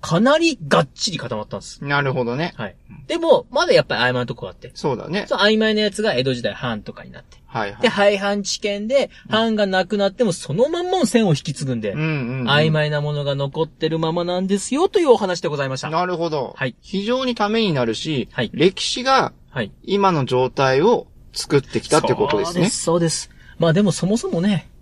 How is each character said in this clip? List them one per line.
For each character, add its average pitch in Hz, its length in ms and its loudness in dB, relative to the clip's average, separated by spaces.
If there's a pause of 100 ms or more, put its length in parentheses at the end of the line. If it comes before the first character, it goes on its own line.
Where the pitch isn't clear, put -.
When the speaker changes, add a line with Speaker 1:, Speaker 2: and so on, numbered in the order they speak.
Speaker 1:
か 165 200 0
な 277 160 6
り 330 280 2
が 143 140 4
っ 160 140 0
ち - 180 -6
り 156 60 -8
固 120 180 -6
ま 107 60 -6
っ 104 80 -10
た 101 80 -8
ん - 20 -8
で - 60 -14
す。 - 180 -16
Speaker 2:
な 143 180 0
る 135 120 0
ほ 127 100 0
ど 117 140 -2
ね。 170 180 -4
Speaker 1:
は 107 120 -8
い。 - 80 -14 (320)
で 320 100 -4
も、 330 340 4
ま 311 140 0
だ 294 80 2
や 160 80 6
っ - 40 -2
ぱ 123 100 -4
り 113 60 -2
曖 123 40 0
昧 127 80 0
な 123 120 -2
と 120 80 -10
こ - 120 -12
が 92 60 -12
あ - 20 -18
っ - 20 -18
て。 - 180 -18
Speaker 2:
そ 143 200 -4
う 110 40 -4
だ - 120 -12
ね。 190 180 -4
Speaker 1:
そ 277 80 -2
の - 60 -2
曖 214 180 4
昧 220 160 2
な 214 60 0
や 208 100 0
つ 208 100 -8
が 214 120 0
江 127 100 0
戸 131 120 0
時 117 60 -10
代 101 120 -2
藩 110 300 -6
と - 100 -12
か - 100 -18
に 127 80 -20
な 123 80 -18
っ - 60 -20
て。 - 200 -20
Speaker 2:
は 110 220 -4
い、 101 60 -8
は 107 60 -18
い。 - 20 -4
Speaker 1:
で、 233 80 2
廃 202 280 2
藩 202 220 -2
置 - 220 -8
県 202 260 -4
で、 262 220 2 (180)
藩 220 280 0
が 208 100 2
な 190 180 2
く 202 140 -2
な 202 100 2
っ 196 60 0
て 247 100 0
も、 196 80 2
そ - 220 -6
の 240 160 2
ま 349 140 -2
ん - 20 -2
ま 370 140 0
の 294 60 2
線 226 220 2
を 170 40 4
引 143 60 4
き - 160 -6
継 143 120 -8
ぐ 131 100 -2
ん 113 60 -6
で、 104 100 -4
Speaker 2:
う 101 60 -6
ん、 - 20 -4
う 156 40 -2
ん、 131 380 -4
う - 20 -4
ん。 117 60 -2
Speaker 1:
曖 151 220 4
昧 151 200 2
な 147 100 0
も 147 100 -2
の 143 140 -4
が 143 100 -2
残 143 280 -2
っ 160 40 -2
て 160 220 -4
る 160 100 -2
ま 160 140 0
ま 175 100 0
な 180 160 -2
ん 190 80 -2
で 196 100 0
す - 160 -4
よ、 330 140 2
と 392 120 2
い 339 40 2
う 277 80 6
お 226 60 8
話 185 240 -2
で 170 80 -2
ご 147 80 -4
ざ 139 80 -2
い 131 40 -4
ま 135 60 -4
し 131 60 -8
た。 - 80 -6
Speaker 2:
な 170 160 0
る 180 100 -2
ほ 165 140 -2
ど。 143 260 -4
Speaker 1:
は 135 100 -4
い。 123 140 -6
Speaker 2:
非 196 240 -6
常 254 220 -2
に 247 100 -2
た 208 140 0
め 226 100 0
に 202 140 2
な 131 100 2
る 113 100 0
し、 131 380 -4
Speaker 1:
は 127 120 -4
い。 - 100 -6
Speaker 2:
歴 170 280 2
史 - 220 -4
が、 262 300 2 (160)
Speaker 1:
は 123 140 -6
い。 98 100 -8 (100)
Speaker 2:
今 196 300 2
の 143 100 2
状 127 260 2
態 135 320 2
を 220 260 2 (260)
作 - 240 -2
っ 135 40 4
て - 200 -4
き - 80 -16
た 151 80 4
っ - 60 4
て 127 120 2
こ 107 120 0
と 110 100 0
で 98 80 0
す - 80 -6
ね。 - 0 -
Speaker 1:
そ 180 60 -2
う - 20 4
で 180 80 4
す、 - 140 -6
そ 170 120 2
う 175 60 2
で 165 80 2
す。 - 200 -6 (280)
ま 165 120 4
あ 156 40 4
で 190 80 4
も 196 100 4
そ - 160 -2
も 208 80 2
そ 381 140 -4
も 180 100 -2
ね 190 300 0 (120)